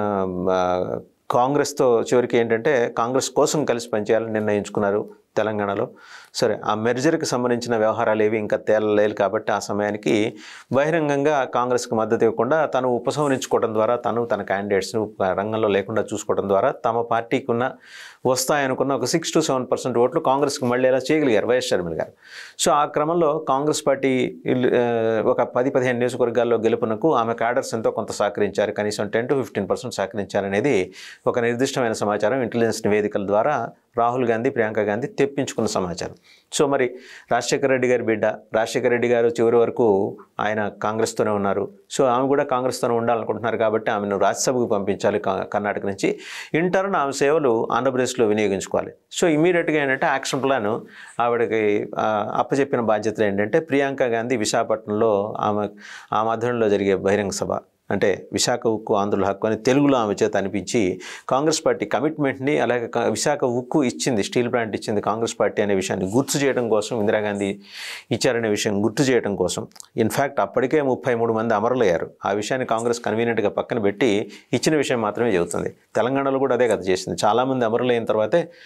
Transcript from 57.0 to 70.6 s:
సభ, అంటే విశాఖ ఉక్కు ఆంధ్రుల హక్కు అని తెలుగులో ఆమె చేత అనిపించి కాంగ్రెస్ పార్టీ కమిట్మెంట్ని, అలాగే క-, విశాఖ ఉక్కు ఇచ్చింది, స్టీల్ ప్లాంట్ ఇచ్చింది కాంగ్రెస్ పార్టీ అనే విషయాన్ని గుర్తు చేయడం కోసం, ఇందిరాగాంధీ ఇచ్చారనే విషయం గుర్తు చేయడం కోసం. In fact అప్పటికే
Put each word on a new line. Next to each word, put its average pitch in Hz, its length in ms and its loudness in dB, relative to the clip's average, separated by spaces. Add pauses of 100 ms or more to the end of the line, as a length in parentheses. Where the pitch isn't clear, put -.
సభ, 92 240 -4 (380)
అంటే 98 420 0
విశాఖ 117 340 -2
ఉక్కు 110 280 0
ఆంధ్రుల 101 300 0
హక్కు 98 220 -2
అని 110 80 0
తెలుగులో 131 420 2
ఆమె 104 260 0
చేత 104 140 0
అనిపించి 95 600 -2 (300)
కాంగ్రెస్ 151 360 0
పార్టీ 120 200 0
కమిట్మెంట్ని, 139 760 -2
అలాగే 117 280 0
క-, - 100 -4
విశాఖ 117 460 0
ఉక్కు 127 400 0
ఇచ్చింది, 120 400 0
స్టీల్ 123 280 -2
ప్లాంట్ 113 240 -2
ఇచ్చింది 107 260 -2
కాంగ్రెస్ 113 380 -2
పార్టీ 107 220 0
అనే 101 140 2
విషయాన్ని 95 400 -2
గుర్తు 135 220 0
చేయడం 123 320 0
కోసం, 110 300 0
ఇందిరాగాంధీ 104 600 0 (520)
ఇచ్చారనే 117 380 0
విషయం 104 360 0
గుర్తు 113 160 0
చేయడం 117 340 2
కోసం. 90 320 -4 (300)
In 110 100 2
fact 139 340 -2
అప్పటికే 131 400 0